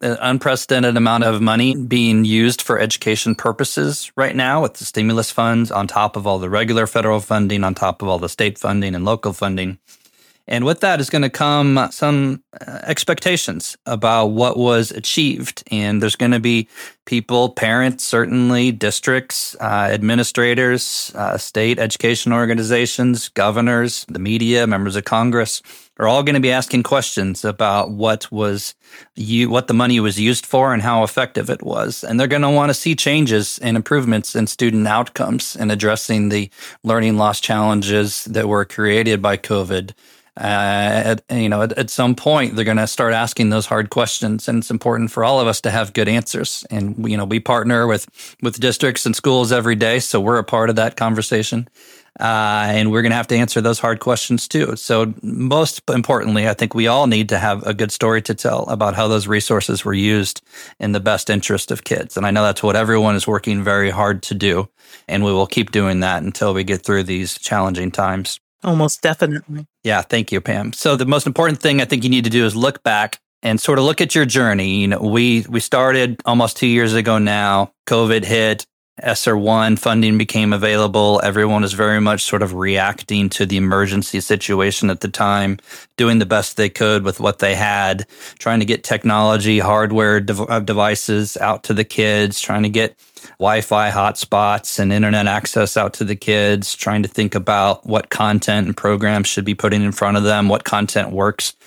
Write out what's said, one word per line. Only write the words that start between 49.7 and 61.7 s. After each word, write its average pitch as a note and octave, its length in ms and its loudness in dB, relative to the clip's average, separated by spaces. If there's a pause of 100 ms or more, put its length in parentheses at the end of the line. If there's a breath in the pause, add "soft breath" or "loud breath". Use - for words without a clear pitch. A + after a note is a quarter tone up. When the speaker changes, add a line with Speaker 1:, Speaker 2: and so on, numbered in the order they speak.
Speaker 1:
day, A2+ 240 0
so A#2+ 200 -2
we're A2+ 200 2
a G#2 60 -2
part A2+ 260 2
of A2 60 0
that A2+ 200 0
conversation. A2 720 -2 (500 soft breath)
Uh, G#2+ 500 0
and G#2+ 220 2
we're A2+ 120 2
gonna A#2 120 2
have A#2 120 -2
to A#2+ 100 0
answer A#2+ 240 0
those A#2 180 0
hard A2+ 220 -2
questions A#2+ 480 -2
too. C#3+ 280 -2
So A2 440 0
most B2+ 720 -2
importantly, A2 580 0
I G#2 60 0
think A2 200 -2
we A2+ 120 2
all C3 200 4
need G#2+ 220 2
to A#2+ 100 0
have G#2 280 -2
a G#2+ 80 -2
good G#2 180 -2
story A2 300 0
to G#2+ 120 -4
tell - 360 -2
about G#2 240 0
how A2 140 0
those G#2+ 200 0
resources G#2 560 0
were G2 80 -2
used G2+ 480 0 (400 loud breath)
in G#2 120 -2
the G2+ 80 0
best G2+ 280 0
interest G2+ 420 -2